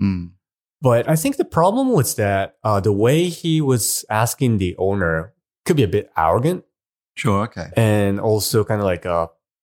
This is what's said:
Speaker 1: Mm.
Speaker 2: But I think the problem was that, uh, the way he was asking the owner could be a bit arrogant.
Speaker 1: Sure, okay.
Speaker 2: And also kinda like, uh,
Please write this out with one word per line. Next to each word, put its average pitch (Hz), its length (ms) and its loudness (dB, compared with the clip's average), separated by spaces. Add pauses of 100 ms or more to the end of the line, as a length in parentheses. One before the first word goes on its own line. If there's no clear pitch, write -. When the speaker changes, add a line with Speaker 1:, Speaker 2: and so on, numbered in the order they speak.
Speaker 1:
Mm. 90 280 -2 (520)
Speaker 2:
But 120 260 2
I 156 80 2
think 277 220 -2
the 339 80 0
problem 214 440 0
was 175 260 0
that, 98 480 -2
uh, 104 160 2
the 104 140 2
way 135 360 2
he 160 320 -2
was 131 480 -2
asking 113 480 0
the 92 200 -2
owner 90 560 -2 (320)
could 180 120 2
be 139 60 4
a 98 40 2
bit 101 300 -2
arrogant. 113 460 0 (500)
Speaker 1:
Sure, 101 300 -2
okay. 85 340 -10
Speaker 2:
And 104 420 2
also 107 440 0
kinda 104 200 -2
like, 90 220 -2
uh, 85 220 0 (360)